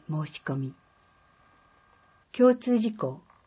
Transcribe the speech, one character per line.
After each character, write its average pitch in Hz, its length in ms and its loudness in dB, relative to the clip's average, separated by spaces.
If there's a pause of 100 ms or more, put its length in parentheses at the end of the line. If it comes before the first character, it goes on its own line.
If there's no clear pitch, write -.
申 151 180 -6
し - 140 -12
込 135 140 -6
み。 131 180 -8 (1600)
共 247 240 6
通 247 220 0
事 220 160 -2
項、 139 260 -6 (280)